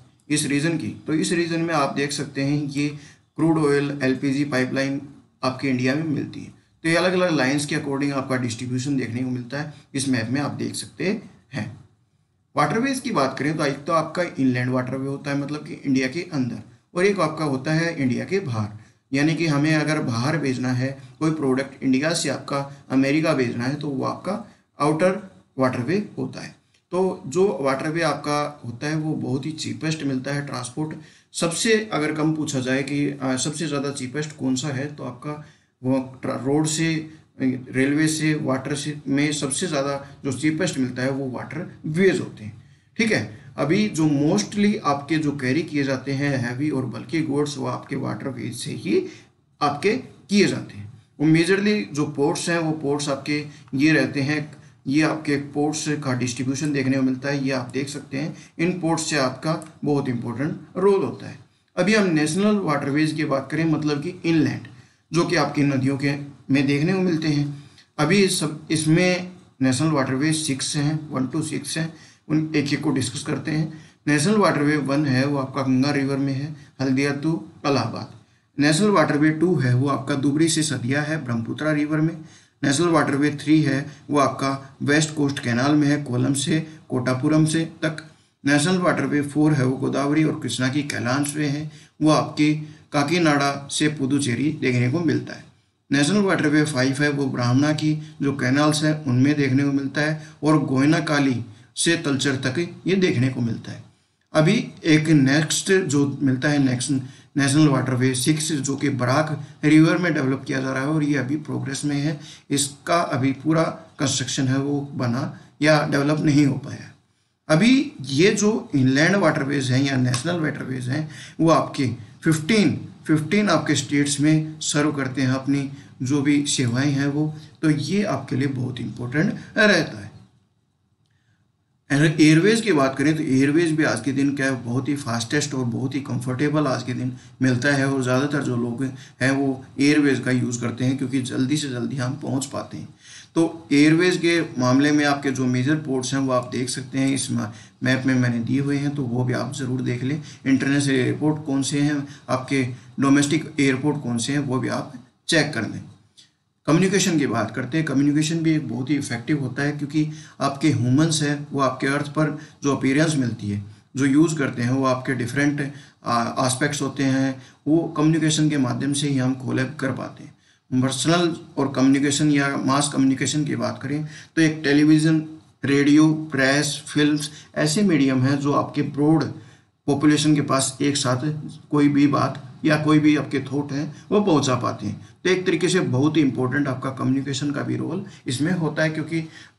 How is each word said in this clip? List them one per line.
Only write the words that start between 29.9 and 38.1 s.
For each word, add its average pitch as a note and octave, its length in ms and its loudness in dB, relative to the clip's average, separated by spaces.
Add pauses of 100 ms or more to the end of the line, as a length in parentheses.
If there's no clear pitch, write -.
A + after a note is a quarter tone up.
मिलता C#3 320 -4
है C#3+ 120 -4
ट्रांसपोर्ट C#3+ 500 -8 (360)
सबसे G#3 600 0
अगर D3+ 200 0
कम D#3 220 0
पूछा C#3 260 -2
जाए C3 220 -2
कि, C#3+ 400 -4
अ, C3 140 -2
सबसे D#3 300 -4
ज़्यादा C#3+ 240 -4
cheapest C3+ 460 -8
कौन C3 200 0
सा D3 120 -4
है, C#3 260 -6
तो D3 100 -12
आपका D3 420 -12 (380)
वो C3 380 -2
ट्रा-, B2+ 220 -6
रोड D3+ 220 2
से, D#3+ 440 -2 (640)
रेलवे C#3+ 360 2
से, D#3 260 0